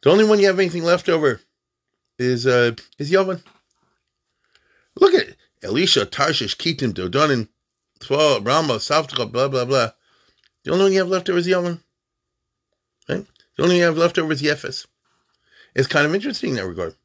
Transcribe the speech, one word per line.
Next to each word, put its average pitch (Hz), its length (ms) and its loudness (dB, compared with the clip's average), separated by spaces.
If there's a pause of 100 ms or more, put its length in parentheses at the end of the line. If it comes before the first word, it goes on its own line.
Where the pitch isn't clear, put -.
The 139 80 4
only 208 160 6
one 214 140 4
you 196 80 4
have 190 120 2
anything 175 240 -2
left 175 240 0
over 151 340 0 (760)
is, 123 300 0
uh, 120 240 4 (260)
is 147 140 -6
Yavin. 185 320 0 (1500)
Look 359 180 4
at - 140 2
it. - 80 -20 (260)
Elisha, 113 440 0
Tarshish, 139 520 -4
Kittim, 131 360 -4
Dodonim, 110 540 0 (520)
Tva, 139 460 2
Rama, 139 300 0
Savtra, 127 560 -4
blah, 123 160 0
blah, 131 180 -2
blah. 127 260 0 (720)
The - 80 -6
only 185 140 2
one 196 80 4
you 190 60 2
have 180 100 -2
left 185 200 -2
over 180 80 0
is 175 100 -2
Yavin. 175 320 -2 (1300)
Right? 196 180 -6 (300)
The 135 80 -2
only 180 120 2
one 175 40 2
you 175 60 2
have 160 120 0
left 170 200 0
over 156 160 -2
is 135 80 -6
Yefes. 147 440 -6 (880)
It's 131 140 0
kind 147 180 2
of 156 80 -2
interesting 208 380 -6
in 131 60 -4
that 95 100 -6
regard. 85 380 -8